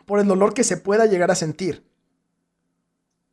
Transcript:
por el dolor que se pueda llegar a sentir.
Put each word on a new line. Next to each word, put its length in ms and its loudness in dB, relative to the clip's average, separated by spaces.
por 140 -2
el 60 2
dolor 280 2
que 100 0
se 140 -2
pueda 280 0
llegar 240 0
a 60 2
sentir. 480 -8